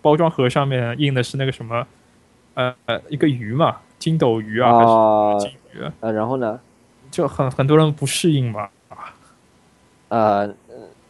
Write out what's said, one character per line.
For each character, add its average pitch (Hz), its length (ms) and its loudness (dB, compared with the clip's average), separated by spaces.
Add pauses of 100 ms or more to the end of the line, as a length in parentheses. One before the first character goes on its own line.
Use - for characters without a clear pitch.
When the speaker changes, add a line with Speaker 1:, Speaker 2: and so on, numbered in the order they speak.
Speaker 1:
包 151 160 4
装 160 140 2
盒 131 180 0
上 139 180 0
面 123 320 -4
印 143 140 0
的 127 80 0
是 120 160 -6
那 135 80 -2
个 131 60 -4
什 123 120 -10
么， 117 220 -6 (720)
呃， 127 180 -4 (140)
呃， 117 220 -4
一 156 80 -8
个 165 100 2
鱼 120 260 -4
嘛， 139 260 0 (200)
筋 165 180 -2
斗 120 240 2
鱼 107 200 -6
啊， 123 100 4
Speaker 2:
啊。 110 640 6
Speaker 1:
还 104 60 0
是 101 60 -2
金 131 120 -14 (160)
鱼 - 80 -14
啊？ 73 160 -10
Speaker 2:
呃， 113 140 -6
然 107 140 -2
后 131 100 -4
呢？ 120 220 -6 (520)
Speaker 1:
就 160 160 -4
很， 135 240 -4
很 135 160 -2
多 151 100 4
人 156 160 4
不 147 140 -6
适 - 240 -2
应 131 200 0
嘛。 104 180 -10 (1400)
Speaker 2:
呃， 104 400 2 (600)